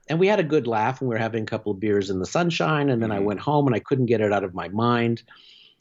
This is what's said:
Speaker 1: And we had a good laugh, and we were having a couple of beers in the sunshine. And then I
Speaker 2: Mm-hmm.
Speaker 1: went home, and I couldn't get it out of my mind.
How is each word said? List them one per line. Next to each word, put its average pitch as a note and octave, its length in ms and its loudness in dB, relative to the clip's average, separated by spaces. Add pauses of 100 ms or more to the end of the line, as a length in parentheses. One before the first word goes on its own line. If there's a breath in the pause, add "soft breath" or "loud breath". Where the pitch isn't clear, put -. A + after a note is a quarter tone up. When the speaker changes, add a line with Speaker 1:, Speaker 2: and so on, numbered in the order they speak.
Speaker 1:
And D#3+ 120 -2
we F#3 60 4
had G3+ 140 4
a F3+ 40 0
good C#3+ 220 0
laugh, A#2 340 0
and B2 80 -2
we A#2 60 0
were A2 40 -2
having A2+ 260 -2
a - 20 -6
couple G#2+ 260 -4
of F#2+ 80 -10
beers G2+ 300 0
in F#2 80 -2
the F#2 80 -4
sunshine. D#3+ 640 0
And A#2 120 0
then A2 80 -2
I G#2 60 -2
Speaker 2:
Mm-hmm. G2 80 0
Speaker 1:
went G2+ 160 -2
home, C#3+ 260 2
and A#2+ 80 2
I G2+ 40 0
couldn't B2+ 280 0
get A2 140 2
it G#2+ 120 2
out G2+ 120 0
of F2+ 80 -6
my F2 160 -8
mind. A#2 540 0 (580 loud breath)